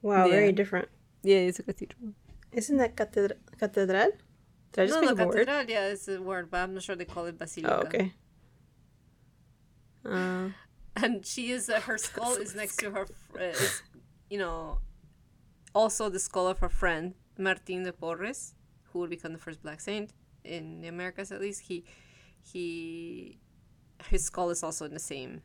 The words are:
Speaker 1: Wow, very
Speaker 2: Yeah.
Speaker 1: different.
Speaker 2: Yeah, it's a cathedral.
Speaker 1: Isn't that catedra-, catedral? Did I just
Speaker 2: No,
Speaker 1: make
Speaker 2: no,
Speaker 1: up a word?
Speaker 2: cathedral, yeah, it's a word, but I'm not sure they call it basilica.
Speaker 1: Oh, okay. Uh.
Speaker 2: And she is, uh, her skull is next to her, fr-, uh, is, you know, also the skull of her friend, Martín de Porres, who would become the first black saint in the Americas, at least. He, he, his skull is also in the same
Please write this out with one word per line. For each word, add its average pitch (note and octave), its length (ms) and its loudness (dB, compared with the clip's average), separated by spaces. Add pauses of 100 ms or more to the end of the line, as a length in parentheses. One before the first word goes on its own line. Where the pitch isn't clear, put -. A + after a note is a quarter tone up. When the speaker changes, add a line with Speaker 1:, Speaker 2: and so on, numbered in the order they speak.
Speaker 1:
Wow, G3 260 6
very G3 180 8
Speaker 2:
Yeah. G3 60 6
Speaker 1:
different. G3 360 0 (340)
Speaker 2:
Yeah, F#3+ 160 8
it's F3+ 200 2
a - 40 -10
cathedral. - 520 -8 (380)
Speaker 1:
Isn't C4 260 2
that A#3 180 4
catedra-, G#3 400 2 (240)
catedral? G3+ 520 4 (600)
Did G3 100 4
I F#3+ 40 6
just C#4 100 4
Speaker 2:
No, D#4+ 40 6
Speaker 1:
make D#4+ 100 6
Speaker 2:
no, - 20 6
Speaker 1:
up G#3 80 2
a F3+ 80 6
word? G#3+ 180 4
Speaker 2:
cathedral, C#4 240 0
yeah, G#3 160 2
it's G3 220 -6
a F#3+ 120 -4
word, F#3 300 -6
but F#3 100 -2
I'm F#3 140 -4
not F#3 80 -8
sure G3 120 -6
they F3 120 -8
call E3+ 180 -8
it E3+ 140 -10
basilica. - 360 -2
Speaker 1:
Oh, - 120 2
okay. F#3+ 260 0 (1900)
Uh. F#3 440 -2 (480)
Speaker 2:
And G#3 280 0
she B3 280 -6
is, B3 180 -4
uh, A3 100 2
her A3+ 160 -4
skull - 380 -2
is G3 200 -6
next G3+ 260 -6
to G#3 100 -2
her, G3 160 -4
fr-, - 320 -16
uh, - 60 -4
is, F3+ 380 -2 (460)
you G3+ 100 -6
know, E3 420 -4 (960)
also A3 360 4
the F#3 80 -4
skull - 300 0
of F#3 100 0
her F3+ 100 4
friend, F3 460 2 (240)
Martín F#3 460 -2
de F3+ 80 -4
Porres, F3 640 -8 (380)
who F3 60 -4
would F3 120 -2
become E3+ 220 -8
the D#3+ 60 -12
first D#3+ 240 -14
black D3+ 180 -12
saint G#3 320 -6 (320)
in E3 380 -10
the E3 60 -10
Americas, F3+ 440 -8
at G3 80 -8
least. G3 220 -6
He, F3 220 -8 (580)
he, E3+ 960 -10 (680)
his G3 160 6
skull F3 260 -2
is E3+ 120 -4
also D#3+ 220 -6
in C#3+ 80 -10
the D#3 80 -10
same C3+ 440 -10